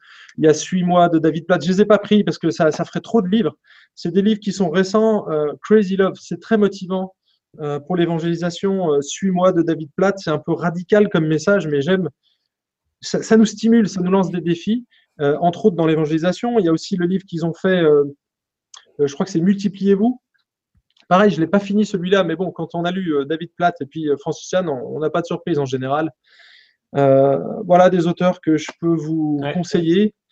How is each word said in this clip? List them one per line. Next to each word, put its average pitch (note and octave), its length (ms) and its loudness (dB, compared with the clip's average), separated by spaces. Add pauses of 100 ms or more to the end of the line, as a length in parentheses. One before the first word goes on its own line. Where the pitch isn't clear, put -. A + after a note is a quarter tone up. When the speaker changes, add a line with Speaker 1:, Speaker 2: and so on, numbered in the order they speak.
(380)
Speaker 1:
il D3+ 80 2
y - 20 8
a D3+ 60 8
Suis-moi F3 560 2
de E3 80 2
David D#3 300 0
Platt. E3+ 160 0
Je F3 80 0
les F#3+ 100 2
ai G3+ 40 4
pas G#3 120 4
pris G#3 260 2
parce D#3 140 -4
que E3 140 -2
ça, D#3 200 2
ça E3 140 -6
ferait - 160 -8
trop A3+ 200 0
de F3+ 60 -4
livres. F#3 280 0 (400)
C'est E3+ 160 -6
des G3 100 2
livres G#3 180 0
qui G3+ 120 -6
sont F3+ 180 -2
récents. G#3 600 0
Euh, D3+ 240 -2 (100)
Crazy G3+ 320 2
Love, F#3 240 0
c'est E3+ 200 -10
très - 180 -2
motivant, F#3+ 580 -2 (440)
euh, D3 200 -6
pour F3+ 160 -6
l'évangélisation. E3+ 960 -2
Euh, C#3+ 80 2
Suis-moi F#3 500 0
de E3 120 2
David D#3+ 320 -4
Platt, G3 240 0
c'est F3 100 -8
un D3+ 80 0
peu D#3 140 -6
radical F3 580 0
comme E3 160 0
message, D#3 420 0
mais C#3+ 140 0
j'aime. F3+ 260 0 (960)
Ça, - 220 -6
ça A3 120 2
nous A3 100 6
stimule, A3+ 440 2
ça F3+ 120 -6
nous F3+ 100 -2
lance F#3+ 180 2
des E3+ 120 -6
défis, G3+ 440 -2 (340)
euh, D3 200 0
entre F3 260 0
autres F#3 100 4
dans D#3+ 120 0
l'évangélisation. D#3+ 720 0
Il F3 60 2
y E3 40 2
a - 20 2
aussi F3 260 -2
le F3 100 -2
livre F#3+ 180 -4
qu'ils E3 220 -6
ont D#3+ 60 -4
fait, F#3 280 0
euh, D3 220 4 (960)
euh, C#3+ 80 2
je - 60 -8
crois - 120 -4
que - 60 -8
c'est E3 100 -2
Multipliez-vous. G3 800 0 (880)
Pareil, G3 220 4
je D3+ 80 -4
l'ai D#3+ 80 0
pas G3 120 2
fini G3+ 240 0
celui-là, F#3+ 400 0
mais E3 120 -4
bon, E3+ 160 -6
quand E3 240 -10
on E3+ 80 -4
a F3 80 -2
lu, F3+ 240 -4
euh, C#3 100 0
David D#3+ 300 -6
Platt F3 260 0
et C3+ 60 -6
puis, D#3 200 -8
euh, C#3 100 0
Francis - 320 -8
Chan, F#3 180 -2
on, C3 300 -8
on - 20 -8
n'a D3+ 100 -2
pas E3+ 120 -2
de E3+ 40 -12
surprise E3 320 -4
en C#3 80 0
général. C3+ 460 -4 (840)
Euh, C#3 420 4 (280)
voilà F3+ 240 6
des E3+ 180 2
auteurs F3+ 320 0
que D#3 180 0
je D3 100 -8 (120)
peux E3 160 0
vous D3+ 460 -2
Speaker 2:
Ouais. C#3+ 120 -4
Speaker 1:
conseiller, F3 600 0 (180)